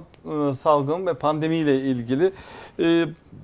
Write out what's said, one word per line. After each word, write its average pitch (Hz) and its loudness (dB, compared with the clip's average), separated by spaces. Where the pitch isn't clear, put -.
e, 135 0
salgın 151 2
ve 165 2
pandemiyle 151 0
ilgili. 135 0
E, 170 4